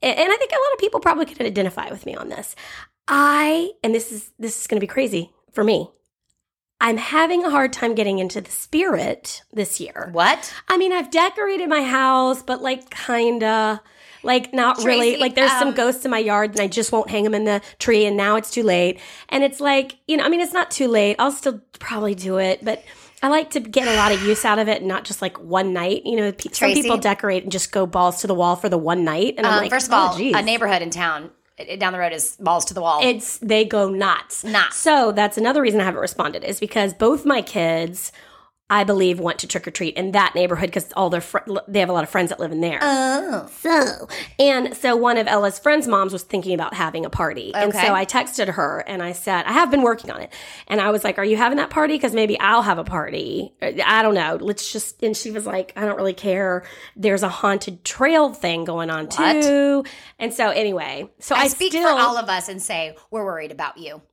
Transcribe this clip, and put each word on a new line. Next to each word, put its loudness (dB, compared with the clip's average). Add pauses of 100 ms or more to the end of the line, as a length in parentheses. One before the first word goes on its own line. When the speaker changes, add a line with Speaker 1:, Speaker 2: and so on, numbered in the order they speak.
Speaker 1:
a-, -2
and 2
I 6
think -2
a -2
lot 2
of -4
people 0
probably 2
could -6
identify -4
with -14
me -10
on -12
this. -12 (520)
I, 2 (120)
and 0
this -2
is, -14
this -6
is -10
gonna 0
be -4
crazy -2 (220)
for 0
me. 2 (880)
I'm 2
having 0
a 0
hard 2
time -2
getting 0
into -4
the -14
spirit -2 (100)
this -4
year. -12
Speaker 2:
What? 2 (140)
Speaker 1:
I 2
mean, 2
I've -4
decorated 0
my 2
house, 2
but, -4
like, -6
kinda, 0 (400)
like, 0
not 2
Speaker 2:
Tracy, -2
Speaker 1:
really. 4
Like, 0
there's 4
some 2
Speaker 2:
um, -4
Speaker 1:
ghosts 0
in -2
my 0
yard, 2
and -6
I 0
just -2
won't 0
hang 0
'em 2
in 0
the 0 (160)
tree, 4
and 2
now 2
it's -2
too -2
late. 2 (300)
And 2
it's 0
like, 0 (100)
you 2
know, 2
I 2
mean, 2
it's -2
not 0
too 0
late. 4
I'll 2
still -4 (200)
probably -4
do -4
it, 0
but -4 (400)
I 2
like 2
to -2
get 0
a 2
lot 4
of 0
use 0
out 4
of 2
it 0
and -4
not -4
just, -10
like, -6
one -2
night. -2
You -2
know, 0
pe-, -10
some 2
Speaker 2:
Tracy? 2
Speaker 1:
people 2
decorate 0
and -8
just -4
go 0
balls 2
to -4
the 2
wall 4
for -2
the 2
one 0
night. 0
And 2
I'm 4
Speaker 2:
Um, 4
Speaker 1:
like, -2
Speaker 2:
first 0
of 2
Speaker 1:
"Oh, 6
Speaker 2:
all, 4
Speaker 1:
geez." 0
Speaker 2:
a 2
neighborhood 0
in -8
town, -4 (280)
i-, -12
down -2
the -6
road -2
is -6
balls 0
to -8
the -6
wall. 2
Speaker 1:
It's, -2
they 2
go 0
nuts. -2
Speaker 2:
Nuts. 0
Speaker 1:
So 4
that's 0
another 2
reason 4
I 2
haven't -2
responded -4
is -6
because 0
both 2
my 4
kids, -2 (580)
I 4
believe, 2
want -4
to -8
trick -6
or -10
treat -6
in -4
that 2
neighborhood 0
'cause -4
all 2
their 0
fr-, -6 (320)
they 0
have 4
a 0
lot 2
of -6
friends 0
that -10
live -4
in -4
there. -2
Speaker 2:
Oh. 0 (140)
Speaker 1:
So, 0 (300)
and 2
so 2
one 4
of 0
Ella's 0
friends' 2
moms 2
was -8
thinking -4
about -4
having -4
a -8
party. -4
And 0
Speaker 2:
Okay. 2
Speaker 1:
so 4
I 2
texted -2
her -2
and -8
I -6
said, -2
I -2
have 4
been 4
working 0
on -10
it. -16 (340)
And 0
I 2
was 0
like, -2
"Are -2
you 2
having 2
that -2
party? 2
'Cause 0
maybe 0
I'll 4
have 0
a -6
party. -6
I 2
don't 4
know. 0
Let's -6
just," -8
and 0
she -8
was -8
like, -6
"I -4
don't -2
really -2
care. -2 (340)
There's 2
a 0
haunted -2
trail 2
thing -4
going -4
on -6
Speaker 2:
What? 2
Speaker 1:
too." 4 (340)
And -6
so 0
anyway, -4 (100)
so -2
Speaker 2:
I 4
Speaker 1:
I 4
Speaker 2:
speak -2
Speaker 1:
still 0
Speaker 2:
for 4
all 2
of -6
us -4
and -10
say -6 (140)
we're -6
worried -8
about -8
you. -16 (120)